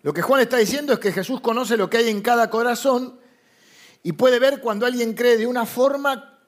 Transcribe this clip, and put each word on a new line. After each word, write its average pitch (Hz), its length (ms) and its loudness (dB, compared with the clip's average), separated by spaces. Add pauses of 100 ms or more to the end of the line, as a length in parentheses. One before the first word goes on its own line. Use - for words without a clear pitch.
Lo 147 120 -6
que 165 80 -4
Juan 262 200 2
está 247 160 0
diciendo 262 340 0
es 220 80 2
que 196 140 -2
Jesús 196 260 -6
conoce 226 380 -2
lo 190 120 0
que 220 60 -2
hay 233 140 2
en 208 120 -2
cada 233 280 2
corazón 247 680 -2 (840)
y 175 80 -4
puede 247 260 4
ver 269 220 2
cuando 220 260 -2
alguien 240 280 -2
cree 240 240 4
de 220 100 -2
una 247 180 -2
forma 277 720 -2 (100)